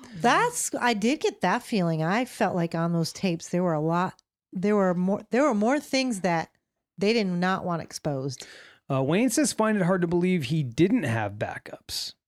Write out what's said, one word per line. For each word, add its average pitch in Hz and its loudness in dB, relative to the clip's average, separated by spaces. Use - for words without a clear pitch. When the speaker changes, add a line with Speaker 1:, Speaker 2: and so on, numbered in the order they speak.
Speaker 1:
That's, 330 0
I 240 2
did 233 0
get - -4
that 190 2
feeling. 165 0
I 202 0
felt - -2
like 170 -2
on 170 0
those 165 0
tapes, 170 -4
there 180 0
were 175 2
a 151 0
lot, 165 -2
there 202 0
were 190 4
more, 185 0
there 247 2
were 269 2
more 226 2
things 262 -2
that 170 0
they 202 2
did 220 2
not 180 -2
want 175 -4
exposed. 135 -6
Speaker 2:
Uh, 135 2
Wayne 190 2
says, 302 2
"Find 220 0
it 185 2
hard 180 2
to 175 0
believe 175 2
he 156 0
didn't 180 2
have 113 -2
backups." - -8